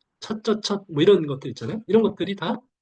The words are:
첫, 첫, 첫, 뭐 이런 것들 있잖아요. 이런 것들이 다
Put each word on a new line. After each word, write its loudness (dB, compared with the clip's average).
첫, -10
첫, 0
첫, -6
뭐 -2
이런 6
것들 -8
있잖아요. -8
이런 6
것들이 -2
다 -4